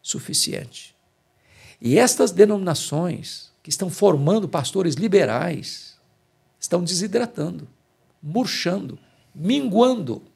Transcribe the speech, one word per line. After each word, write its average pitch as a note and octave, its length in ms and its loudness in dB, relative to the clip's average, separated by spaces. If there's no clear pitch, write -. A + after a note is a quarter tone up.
suficiente. - 920 -6
E B2 180 2
estas B3 320 4
denominações F3+ 1200 0
que - 80 -12
estão F3+ 200 -2
formando F3+ 580 4
pastores E3+ 460 -2
liberais D#3+ 1040 0
estão F3 240 -2
desidratando, F#3 800 -4
murchando, F3+ 760 -4
minguando. A3 880 0